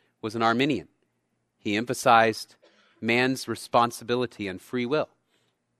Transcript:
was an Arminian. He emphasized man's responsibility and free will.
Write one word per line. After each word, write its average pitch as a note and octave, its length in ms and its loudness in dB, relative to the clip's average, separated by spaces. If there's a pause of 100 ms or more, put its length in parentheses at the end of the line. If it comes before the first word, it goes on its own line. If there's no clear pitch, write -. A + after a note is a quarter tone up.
(220)
was A2 140 -8
an A2+ 80 0
Arminian. A#2 460 0 (680)
He G#2 200 -2
emphasized A#2 800 2 (440)
man's B2 480 0
responsibility A#2+ 1040 -2
and F2 120 -10
free B2 240 -6
will. C#3+ 220 -4 (720)